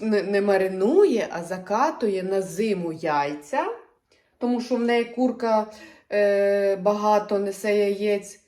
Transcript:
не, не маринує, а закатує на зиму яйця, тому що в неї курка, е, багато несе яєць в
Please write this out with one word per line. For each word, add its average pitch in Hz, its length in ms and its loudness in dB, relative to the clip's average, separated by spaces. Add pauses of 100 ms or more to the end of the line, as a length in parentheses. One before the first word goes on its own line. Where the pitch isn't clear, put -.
не, 208 220 0
не 196 180 0
маринує, 202 880 2
а 170 140 -8
закатує 202 800 -2
на 190 200 -2
зиму 175 500 -2
яйця, 151 720 -2 (720)
тому 240 220 -2
що 240 160 -2
в 233 40 0
неї 240 240 0
курка, 226 600 0 (460)
е, 202 640 2
багато 208 640 2
несе 202 380 -2
яєць 202 580 0
в - 140 -20